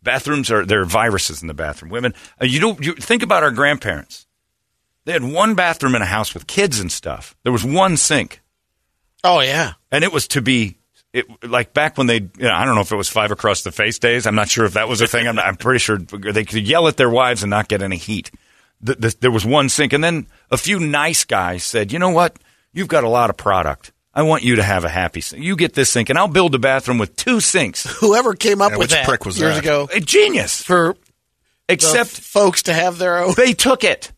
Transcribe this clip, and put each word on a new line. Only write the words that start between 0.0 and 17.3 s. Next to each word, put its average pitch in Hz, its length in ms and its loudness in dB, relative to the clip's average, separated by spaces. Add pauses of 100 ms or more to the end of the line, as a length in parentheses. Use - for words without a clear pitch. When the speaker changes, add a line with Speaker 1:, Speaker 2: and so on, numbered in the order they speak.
Speaker 1:
Bathrooms 135 500 -2
are, 107 120 2
there 98 180 2
are - 20 0
viruses 98 580 0
in 85 60 -10
the 78 60 -10
bathroom. 80 360 -10
Women, 120 240 -4 (260)
uh, - 40 -4
you 127 160 0
don't, 202 240 0
you 165 100 -4
think 240 300 -2
about 180 180 2
our 147 80 2
grandparents. 123 760 -2 (800)
They 151 80 -8
had 151 120 -2
one 185 320 2
bathroom 165 400 0
in 110 60 0
a 98 40 -2
house 104 260 -4
with - 140 -14
kids 180 320 -2
and 90 140 -6
stuff. - 500 -10
There 127 80 -2
was 117 140 0
one 175 320 2
sink. - 440 -2 (840)
Speaker 2:
Oh, 180 160 4
yeah. 139 320 0 (180)
Speaker 1:
And 147 140 2
it 185 80 -2
was 151 160 -4
to 147 120 -2
be, 113 360 0 (360)
it, 123 140 -2 (160)
like, 120 320 -4
back 151 240 0
when 135 80 2
they, 117 120 2
you 95 200 -6
know, 117 160 0
I 87 100 0
don't 127 120 2
know 104 60 2
if 92 100 -4
it 110 40 -2
was 101 120 -4
five 104 240 0
across 101 300 0
the 90 100 -10
face 107 260 -2
days. 120 300 0
I'm 107 80 0
not 104 120 0
sure 117 160 2
if 95 100 0
that 110 140 0
was 117 120 -2
a 117 80 2
thing. 117 180 -2
I'm, 110 140 -2
I'm 95 160 0
pretty 123 240 0
sure 107 180 0
they 101 460 -4
could 107 240 -4
yell 160 180 4
at 147 100 0
their 127 140 4
wives 123 320 2